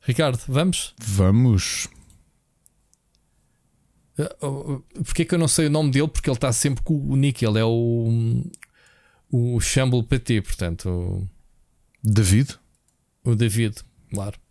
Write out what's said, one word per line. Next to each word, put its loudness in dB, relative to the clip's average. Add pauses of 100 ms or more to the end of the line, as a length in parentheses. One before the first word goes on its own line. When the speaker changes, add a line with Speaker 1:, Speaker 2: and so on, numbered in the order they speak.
Speaker 1:
Ricardo, 0
vamos? -2
Speaker 2:
Vamos. 2 (2250)
Speaker 1:
Eh, -4
oh, -6 (480)
oh, -6
porquê 0
que -2
eu 2
não 2
sei 2
o 0
nome 2
dele? 2
Porque -4
ele 0
tá 0
sempre 0
com 0
o -2
nick, 2
ele 2
é 2
o, 0 (880)
o 0
Shamble 2
P 0
T, 0
portanto, -4
o -4 (760)
Speaker 2:
David? 4 (680)
Speaker 1:
o 2
David, 0 (340)
claro. -6 (120)